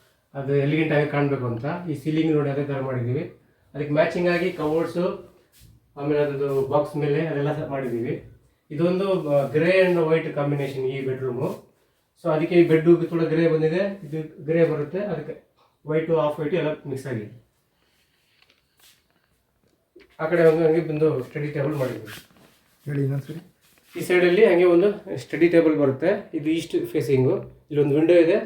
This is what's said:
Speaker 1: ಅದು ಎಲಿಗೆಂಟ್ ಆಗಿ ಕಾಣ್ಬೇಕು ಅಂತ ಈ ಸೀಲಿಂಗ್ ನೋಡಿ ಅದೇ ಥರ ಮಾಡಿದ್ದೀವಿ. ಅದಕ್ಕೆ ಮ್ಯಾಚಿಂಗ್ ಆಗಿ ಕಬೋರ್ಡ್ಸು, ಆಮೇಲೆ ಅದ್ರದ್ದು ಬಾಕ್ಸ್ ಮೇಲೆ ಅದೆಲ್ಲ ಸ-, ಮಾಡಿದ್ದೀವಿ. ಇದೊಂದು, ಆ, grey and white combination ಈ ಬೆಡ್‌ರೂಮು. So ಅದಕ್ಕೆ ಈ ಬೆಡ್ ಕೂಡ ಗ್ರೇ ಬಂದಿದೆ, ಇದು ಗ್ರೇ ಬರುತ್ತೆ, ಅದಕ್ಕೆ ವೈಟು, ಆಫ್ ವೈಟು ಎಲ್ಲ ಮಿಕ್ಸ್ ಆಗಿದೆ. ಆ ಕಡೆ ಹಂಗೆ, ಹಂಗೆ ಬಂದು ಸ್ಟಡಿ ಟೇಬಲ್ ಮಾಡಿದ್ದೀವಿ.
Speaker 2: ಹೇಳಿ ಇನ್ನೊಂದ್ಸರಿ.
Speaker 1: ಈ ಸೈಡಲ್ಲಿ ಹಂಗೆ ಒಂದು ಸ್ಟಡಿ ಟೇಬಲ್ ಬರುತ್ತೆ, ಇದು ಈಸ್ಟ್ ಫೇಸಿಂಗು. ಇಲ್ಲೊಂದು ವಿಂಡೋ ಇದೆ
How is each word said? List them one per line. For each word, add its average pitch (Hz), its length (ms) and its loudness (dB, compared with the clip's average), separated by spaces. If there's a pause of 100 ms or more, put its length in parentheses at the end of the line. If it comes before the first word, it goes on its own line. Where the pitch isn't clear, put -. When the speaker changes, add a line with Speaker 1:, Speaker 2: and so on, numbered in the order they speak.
(340)
Speaker 1:
ಅದು 139 220 -4
ಎಲಿಗೆಂಟ್ 151 380 0
ಆಗಿ 147 160 0
ಕಾಣ್ಬೇಕು 139 360 -2
ಅಂತ 117 200 -4 (240)
ಈ 147 40 -4
ಸೀಲಿಂಗ್ 156 420 -2
ನೋಡಿ 139 140 0
ಅದೇ 139 140 -2
ಥರ 135 160 -4
ಮಾಡಿದ್ದೀವಿ. 131 540 -4 (420)
ಅದಕ್ಕೆ 143 180 -6
ಮ್ಯಾಚಿಂಗ್ 170 360 0
ಆಗಿ 175 220 0
ಕಬೋರ್ಡ್ಸು, 165 840 -4 (640)
ಆಮೇಲೆ 147 220 -2
ಅದ್ರದ್ದು 139 480 -2
ಬಾಕ್ಸ್ 147 300 -2
ಮೇಲೆ 147 300 0
ಅದೆಲ್ಲ 147 380 -4
ಸ-, 143 40 -12
ಮಾಡಿದ್ದೀವಿ. 127 540 -6 (480)
ಇದೊಂದು, 180 580 0
ಆ, 139 220 2
grey 165 200 2
and 180 260 4
white 160 280 2
combination 143 640 -4
ಈ 135 180 -6
ಬೆಡ್‌ರೂಮು. 127 680 -6 (540)
So 165 60 0
ಅದಕ್ಕೆ 165 240 0
ಈ 170 120 8
ಬೆಡ್ 160 380 4
ಕೂಡ 165 160 -2
ಗ್ರೇ 160 260 2
ಬಂದಿದೆ, 160 560 0
ಇದು 151 420 -10
ಗ್ರೇ 165 200 2
ಬರುತ್ತೆ, 147 340 -4
ಅದಕ್ಕೆ 165 440 -8 (420)
ವೈಟು, 156 340 0
ಆಫ್ 147 200 -2
ವೈಟು 156 160 -4
ಎಲ್ಲ 151 120 0 (200)
ಮಿಕ್ಸ್ 131 200 -8
ಆಗಿದೆ. 107 360 -10 (2750)
ಆ 156 60 -4
ಕಡೆ 165 260 6
ಹಂಗೆ, 165 120 2
ಹಂಗೆ 160 240 2
ಬಂದು 151 360 0
ಸ್ಟಡಿ 147 240 -8
ಟೇಬಲ್ 147 280 -4
ಮಾಡಿದ್ದೀವಿ. 117 500 -8 (600)
Speaker 2:
ಹೇಳಿ 143 180 -4
ಇನ್ನೊಂದ್ಸರಿ. 143 500 -6 (460)
Speaker 1:
ಈ - 20 -8
ಸೈಡಲ್ಲಿ 180 440 4
ಹಂಗೆ 175 180 4
ಒಂದು 180 540 2
ಸ್ಟಡಿ 151 320 2
ಟೇಬಲ್ 160 280 4
ಬರುತ್ತೆ, 147 560 0
ಇದು 151 160 -4
ಈಸ್ಟ್ 165 360 -2
ಫೇಸಿಂಗು. 131 520 2 (340)
ಇಲ್ಲೊಂದು 143 240 2
ವಿಂಡೋ 165 180 4
ಇದೆ 170 220 6 (100)